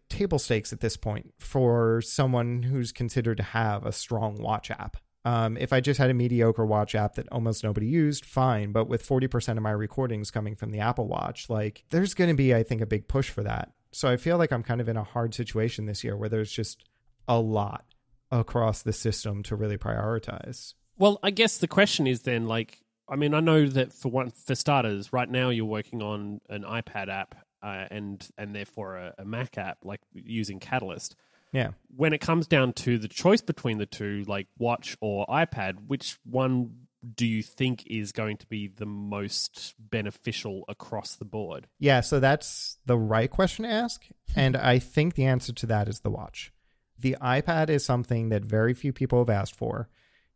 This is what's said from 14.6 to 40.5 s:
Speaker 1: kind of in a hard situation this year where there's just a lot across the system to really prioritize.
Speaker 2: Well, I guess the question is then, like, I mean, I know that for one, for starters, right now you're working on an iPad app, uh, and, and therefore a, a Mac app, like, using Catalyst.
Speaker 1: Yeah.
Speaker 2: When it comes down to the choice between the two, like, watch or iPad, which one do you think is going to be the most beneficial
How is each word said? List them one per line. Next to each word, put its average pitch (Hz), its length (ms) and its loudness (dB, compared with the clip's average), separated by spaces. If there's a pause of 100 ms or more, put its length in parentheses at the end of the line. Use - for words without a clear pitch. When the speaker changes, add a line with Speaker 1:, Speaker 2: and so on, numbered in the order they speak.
Speaker 1:
kind 120 180 0
of 113 80 -2
in 113 80 0
a 107 60 -2
hard 117 300 -2
situation 110 520 -2
this 104 180 -6
year 104 140 -4
where 107 120 -4
there's 110 220 -2
just - 320 -6 (420)
a 117 140 4
lot 107 460 -2 (460)
across 117 500 2
the 110 100 -2
system 104 520 -4
to - 120 -6
really 104 220 -2
prioritize. 110 960 -6 (240)
Speaker 2:
Well, 202 260 6
I 208 80 2
guess 214 260 4
the 170 120 0
question 190 360 4
is 127 180 2
then, 117 240 0
like, 113 320 -4 (300)
I 139 60 -6
mean, 147 180 2
I 151 60 4
know 156 280 8
that 131 260 2
for - 160 -4
one, 127 220 -2
for - 240 -4
starters, 113 580 0
right 123 160 0
now 127 200 2
you're 113 160 0
working 107 360 -6
on 104 480 -6
an 101 140 -8
iPad 107 440 -6
app, 95 280 -8 (280)
uh, 98 260 -8
and, 101 360 -10 (120)
and 101 180 -10
therefore 98 420 -10
a, 90 220 -12
a 98 60 -12
Mac 110 320 -8
app, 95 260 -8
like, 98 180 -10 (120)
using 101 460 -6
Catalyst. - 560 -6 (380)
Speaker 1:
Yeah. 120 180 2 (240)
Speaker 2:
When 151 160 4
it 151 80 0
comes 165 280 2
down 131 260 4
to 120 240 0
the 107 100 -4
choice 208 340 4
between 117 360 -4
the 104 80 -2
two, 101 420 -6
like, 101 200 -6 (100)
watch 117 420 -2
or 101 280 -2
iPad, 107 600 -2
which - 380 -6
one 123 640 0 (280)
do 120 100 0
you 110 160 0
think 127 460 -4
is 107 240 -6
going 107 260 -4
to - 100 -20
be 104 200 -8
the 101 180 -10
most 101 920 -8
beneficial 104 880 -6